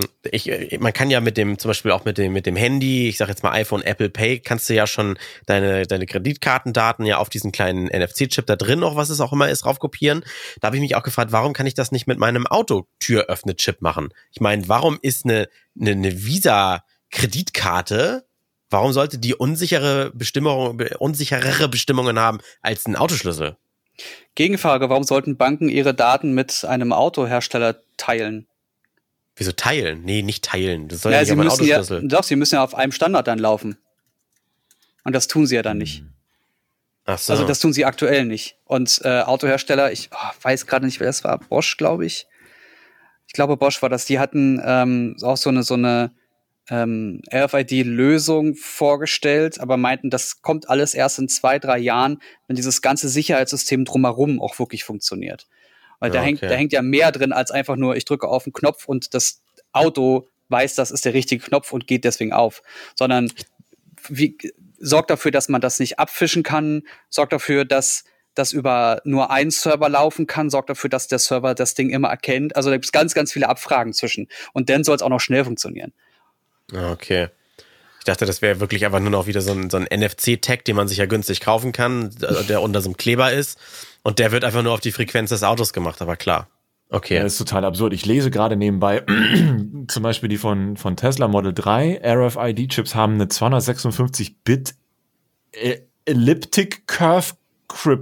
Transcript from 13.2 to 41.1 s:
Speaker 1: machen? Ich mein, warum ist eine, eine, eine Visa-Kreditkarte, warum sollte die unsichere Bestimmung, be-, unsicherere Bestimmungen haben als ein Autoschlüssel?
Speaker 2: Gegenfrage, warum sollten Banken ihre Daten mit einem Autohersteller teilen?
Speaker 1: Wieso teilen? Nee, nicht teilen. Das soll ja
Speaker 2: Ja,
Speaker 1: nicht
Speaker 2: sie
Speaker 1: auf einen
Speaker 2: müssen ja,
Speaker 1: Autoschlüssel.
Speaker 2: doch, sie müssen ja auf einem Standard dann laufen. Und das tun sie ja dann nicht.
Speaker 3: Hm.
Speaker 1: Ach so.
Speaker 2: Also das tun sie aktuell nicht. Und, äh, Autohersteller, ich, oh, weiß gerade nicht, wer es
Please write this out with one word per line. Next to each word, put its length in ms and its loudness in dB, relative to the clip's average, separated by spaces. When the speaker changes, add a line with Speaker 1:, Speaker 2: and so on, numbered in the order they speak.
Speaker 1:
machen? 320 -2
Ich 80 -20
mein, 300 0
warum 320 2
ist 240 -4
eine, 240 0
eine, 140 0
eine 320 -2
Visa-Kreditkarte, 2000 0
warum 240 2
sollte 240 0
die 180 -2
unsichere 760 0
Bestimmung, 640 -2
be-, 220 -4
unsicherere 680 0
Bestimmungen 520 0
haben 200 2
als 260 -4
ein 80 -2
Autoschlüssel? 640 -2
Speaker 2:
Gegenfrage, 540 2
warum 140 2
sollten 340 0
Banken 320 2
ihre 240 2
Daten 400 2
mit 320 -2
einem 280 0
Autohersteller 880 0
teilen? 500 -4
Speaker 1:
Wieso 160 -4
teilen? 520 -2
Nee, 180 -2
nicht 240 -6
teilen. 420 -2
Das 140 -10
soll 100 2
ja 60 6
Speaker 2:
Ja, 40 6
Speaker 1:
nicht 60 2
Speaker 2:
sie 60 2
Speaker 1:
auf 60 4
einen 100 4
Speaker 2:
müssen 160 4
ja, 120 6
Speaker 1:
Autoschlüssel. 300 -2
Speaker 2:
doch, 160 4
sie 120 0
müssen 200 2
ja 80 4
auf 120 -4
einem 160 0
Standard 360 0
dann 120 0
laufen. 380 0
Und 100 -2
das 140 0
tun 200 4
sie 80 2
ja 60 2
dann 160 -4
nicht. 220 -8
Speaker 3:
Hm. 100 -20
Speaker 1:
Ach 120 -2
so. 160 -2
Speaker 2:
Also 120 2
das 140 0
tun 140 2
sie 120 2
aktuell 400 2
nicht. 300 -8
Und, 380 0
äh, 180 2
Autohersteller, 680 2
ich, 220 -10
oh, 180 -8
weiß 240 -2
gerade 180 0
nicht, 140 -2
wer 100 0
es 140 -4